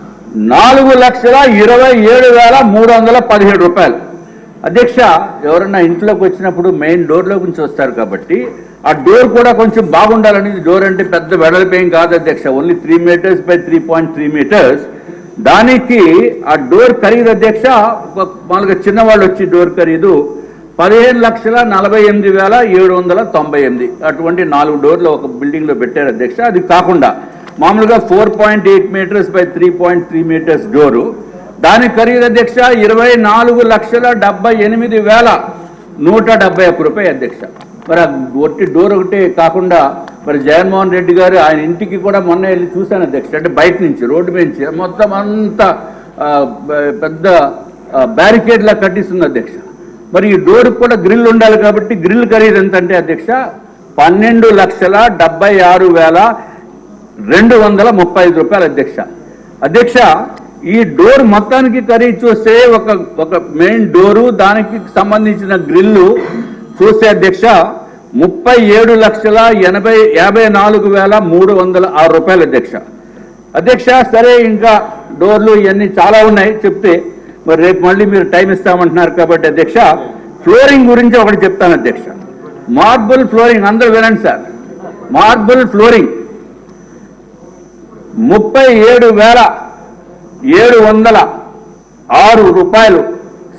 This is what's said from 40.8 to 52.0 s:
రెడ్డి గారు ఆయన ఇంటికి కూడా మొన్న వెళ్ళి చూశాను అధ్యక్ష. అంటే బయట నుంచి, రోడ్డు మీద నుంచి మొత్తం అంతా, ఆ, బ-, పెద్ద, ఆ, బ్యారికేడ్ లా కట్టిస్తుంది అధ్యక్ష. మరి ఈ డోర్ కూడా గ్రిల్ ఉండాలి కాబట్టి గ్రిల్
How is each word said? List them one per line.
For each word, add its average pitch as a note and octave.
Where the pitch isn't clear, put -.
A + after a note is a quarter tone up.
రెడ్డి F3
గారు F3+
ఆయన D#3
ఇంటికి F3
కూడా G3
మొన్న F3+
వెళ్ళి F3
చూశాను F#3+
అధ్యక్ష. C#3
అంటే D#3
బయట E3+
నుంచి, D3
రోడ్డు F3
మీద F3
నుంచి D#3
మొత్తం F#3+
అంతా, G#3
ఆ, C#3+
బ-, D3
పెద్ద, D#3+
ఆ, C3
బ్యారికేడ్ G#3
లా G#3+
కట్టిస్తుంది F#3
అధ్యక్ష. B2+
మరి G3+
ఈ F#3
డోర్ G#3+
కూడా A#3+
గ్రిల్ G#3+
ఉండాలి A3
కాబట్టి G#3+
గ్రిల్ G3+